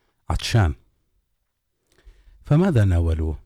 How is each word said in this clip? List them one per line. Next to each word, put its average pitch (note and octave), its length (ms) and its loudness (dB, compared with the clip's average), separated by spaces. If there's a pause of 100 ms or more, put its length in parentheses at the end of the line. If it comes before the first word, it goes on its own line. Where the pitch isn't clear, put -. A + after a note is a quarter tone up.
(280)
عطشان، E2 460 -2 (1700)
فماذا D3+ 400 2
ناولوه؟ E2 600 -2